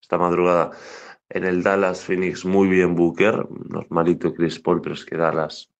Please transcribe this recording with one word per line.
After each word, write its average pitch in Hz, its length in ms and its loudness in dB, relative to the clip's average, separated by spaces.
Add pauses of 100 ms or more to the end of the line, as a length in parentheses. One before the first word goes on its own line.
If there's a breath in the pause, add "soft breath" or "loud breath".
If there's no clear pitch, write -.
Esta 87 160 -2
madrugada 87 540 2 (560 loud breath)
en 92 160 -6
el 90 180 0
Dallas 98 400 0
Phoenix 90 420 -4
muy 95 220 4
bien 90 300 4
Booker, 85 500 2 (240)
normalito 82 640 0
Chris 82 240 -2
Paul, 87 220 0
pero - 160 -8
es - 80 -14
que - 120 -10
Dallas 80 640 -2